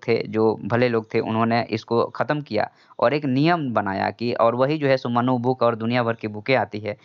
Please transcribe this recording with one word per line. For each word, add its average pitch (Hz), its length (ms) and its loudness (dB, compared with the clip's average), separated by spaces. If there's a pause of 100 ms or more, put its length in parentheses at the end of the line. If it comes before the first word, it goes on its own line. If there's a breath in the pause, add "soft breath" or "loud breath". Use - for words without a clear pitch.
थे, 117 80 2 (120)
जो 110 360 2
भले 120 240 2
लोग 113 260 0
थे, 113 60 2
उन्होंने 113 500 0
इसको 113 360 0
ख़त्म 151 340 -4
किया 110 280 -4 (300 soft breath)
और 120 160 2
एक 151 100 -2
नियम 147 480 2
बनाया 101 380 -2
कि, 117 220 -4
और 117 220 2
वही 135 240 2
जो 143 100 0
है 135 80 4
सो 131 120 -4
मनु 120 300 2
बुक 127 240 0
और 117 140 2
दुनिया 120 260 -2
भर 113 120 -2
की 110 140 -8
बुकें 104 280 -2
आती 104 220 -2
है, 104 260 -6